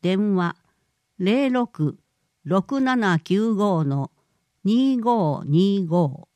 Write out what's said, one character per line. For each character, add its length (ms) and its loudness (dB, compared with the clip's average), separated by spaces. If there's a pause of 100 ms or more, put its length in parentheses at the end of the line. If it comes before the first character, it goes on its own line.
電 320 0
話、 220 -2 (600)
零 320 0
六 480 -2 (460)
六 360 -2
七 400 0
九 340 0
五 300 0
の 260 -4 (540)
二 360 2
五 440 0
二 420 2
五。 500 -2